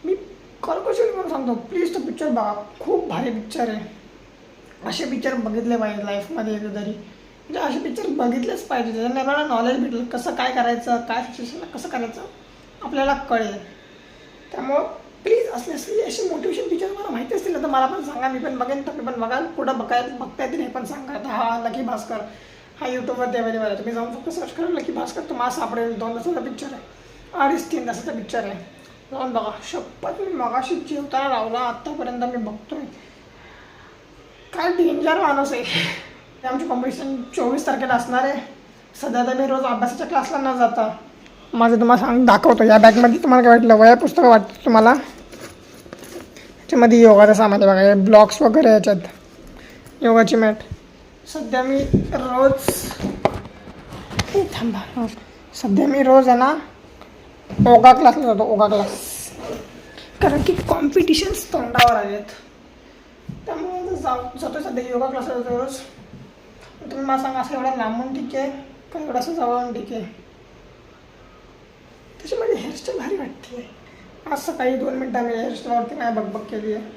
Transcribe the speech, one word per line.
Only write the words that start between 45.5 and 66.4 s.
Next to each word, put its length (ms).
योगाचं 320
सामान 300
आहे 80
बघा, 100
हे 120
ब्लॉक्स 360
वगैरे 280
याच्यात, 260
योगाची 340
मॅट. 200
सध्या 360
मी 160
रोज, 560
ए, 80
थांबा, 260
हं. 120
सध्या 320
मी 160
रोज 240
आहे 100
ना 160
योगा 440
क्लासला 320
जातो, 240
योगा 180
क्लास, 240
कारण 200
की 120
कॉम्पिटिशन्स 840
तोंडावर 420
आलेत. 360
त्यामुळे 340
आता 160
जाऊ, 280
जातो 180
सध्या 300
योगा 160
क्लासला 280
जातो 240
रोज. 200